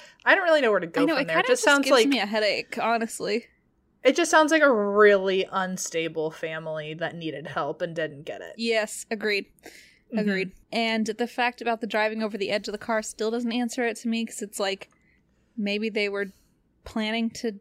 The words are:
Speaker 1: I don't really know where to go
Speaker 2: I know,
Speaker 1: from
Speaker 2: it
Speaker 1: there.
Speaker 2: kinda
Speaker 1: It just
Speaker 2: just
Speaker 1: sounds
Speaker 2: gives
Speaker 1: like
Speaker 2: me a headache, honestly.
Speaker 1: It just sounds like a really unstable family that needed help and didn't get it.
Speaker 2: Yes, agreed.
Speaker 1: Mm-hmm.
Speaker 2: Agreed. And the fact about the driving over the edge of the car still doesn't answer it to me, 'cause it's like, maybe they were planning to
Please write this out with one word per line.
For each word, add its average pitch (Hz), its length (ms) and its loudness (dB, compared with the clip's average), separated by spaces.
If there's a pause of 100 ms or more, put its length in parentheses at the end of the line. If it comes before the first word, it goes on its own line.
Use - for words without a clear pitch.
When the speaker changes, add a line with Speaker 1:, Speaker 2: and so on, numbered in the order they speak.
(240)
Speaker 1:
I 269 100 6
don't 370 120 2
really 311 160 4
know 226 100 4
where 196 80 4
to 175 80 -6
go 165 140 -2
Speaker 2:
I - 40 4
know, 320 100 2
Speaker 1:
from 262 80 0
Speaker 2:
it 170 40 -8
Speaker 1:
there. 160 80 0
Speaker 2:
kinda 381 120 2
Speaker 1:
It 494 40 4
just 494 120 2
Speaker 2:
just 285 120 6
Speaker 1:
sounds 277 80 2
Speaker 2:
gives 269 80 2
Speaker 1:
like 254 160 6
Speaker 2:
me 269 120 2
a 196 60 -2
headache, 208 560 -2
honestly. 226 680 -2 (540)
Speaker 1:
It 269 140 4
just 339 160 2
sounds 311 220 6
like 311 80 6
a 285 120 8
really 202 760 6
unstable 165 800 -4
family 160 640 -8
that 160 200 -6
needed 160 320 -8
help 156 340 -4
and 170 140 -4
didn't 156 280 -6
get 104 180 -10
it. 82 160 -14
Speaker 2:
Yes, 226 540 -2
agreed. 202 340 -2 (640)
Speaker 1:
Mm-hmm. 214 100 -2
Speaker 2:
Agreed. 190 320 0 (200)
And 226 340 0
the 226 220 -4
fact 240 340 -2
about 226 200 -4
the 247 60 -6
driving 220 360 0
over 214 140 -4
the 196 120 -4
edge 208 200 -2
of - 20 -6
the 208 60 -6
car 220 240 -2
still 214 300 -4
doesn't 233 200 -2
answer 240 340 -2
it 226 120 -2
to - 100 -6
me, 226 180 0
'cause - 160 -10
it's 208 180 -10
like, 196 300 -4 (680)
maybe 208 320 -2
they 208 200 0
were 202 180 -4 (560)
planning 226 460 -2
to 226 320 -6